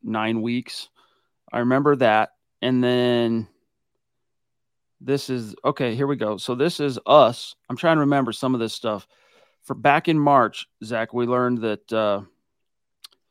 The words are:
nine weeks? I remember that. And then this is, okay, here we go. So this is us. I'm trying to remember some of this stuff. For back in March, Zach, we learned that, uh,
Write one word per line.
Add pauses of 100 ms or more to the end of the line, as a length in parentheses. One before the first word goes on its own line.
nine
weeks? (600)
I
remember
that. (320)
And
then (1500)
this
is,
okay,
here
we
go.
So
this
is
us. (140)
I'm
trying
to
remember
some
of
this
stuff. (560)
For
back
in
March, (160)
Zach,
we
learned
that,
uh, (1080)